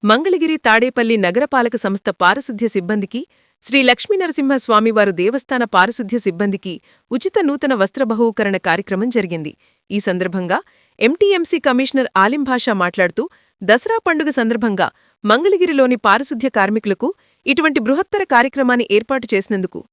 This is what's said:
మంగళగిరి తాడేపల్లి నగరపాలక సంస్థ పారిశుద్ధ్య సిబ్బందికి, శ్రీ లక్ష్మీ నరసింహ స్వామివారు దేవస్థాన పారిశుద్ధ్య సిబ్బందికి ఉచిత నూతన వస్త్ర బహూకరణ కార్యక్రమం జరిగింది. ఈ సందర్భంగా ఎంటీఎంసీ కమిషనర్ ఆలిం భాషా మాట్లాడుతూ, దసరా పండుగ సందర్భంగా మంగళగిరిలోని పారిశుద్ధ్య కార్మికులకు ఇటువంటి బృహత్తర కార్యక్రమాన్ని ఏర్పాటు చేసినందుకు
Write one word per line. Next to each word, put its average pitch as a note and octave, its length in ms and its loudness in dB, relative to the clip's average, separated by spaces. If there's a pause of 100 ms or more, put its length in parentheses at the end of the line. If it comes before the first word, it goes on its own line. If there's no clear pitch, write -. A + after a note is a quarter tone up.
మంగళగిరి D#4 540 2
తాడేపల్లి A3+ 600 2
నగరపాలక A3 580 0
సంస్థ G3+ 340 -4
పారిశుద్ధ్య G#3 580 0
సిబ్బందికి, G#3 600 -4 (360)
శ్రీ C#4 180 2
లక్ష్మీ B3+ 360 2
నరసింహ D4 380 -2
స్వామివారు G#3+ 560 2
దేవస్థాన A#3+ 520 -2
పారిశుద్ధ్య G#3 540 0
సిబ్బందికి F#3+ 640 -4 (300)
ఉచిత C4 300 -2
నూతన C#4+ 320 0
వస్త్ర G3+ 300 0
బహూకరణ A3 540 0
కార్యక్రమం F#3+ 520 -2
జరిగింది. F3 480 -4 (340)
ఈ G#3 80 -2
సందర్భంగా F3+ 640 -2 (380)
ఎంటీఎంసీ E4+ 600 2
కమిషనర్ C4 480 0 (100)
ఆలిం A#3 260 2
భాషా B3+ 300 -2
మాట్లాడుతూ, F#3 560 -2 (340)
దసరా B3 440 2
పండుగ D#4 220 0
సందర్భంగా A3+ 600 -2 (340)
మంగళగిరిలోని C#4+ 720 2
పారిశుద్ధ్య A#3+ 540 0
కార్మికులకు G#3+ 640 -2 (320)
ఇటువంటి D4 340 2
బృహత్తర D#4 440 -2
కార్యక్రమాన్ని B3 680 2
ఏర్పాటు A3+ 420 -2
చేసినందుకు F#3+ 600 -4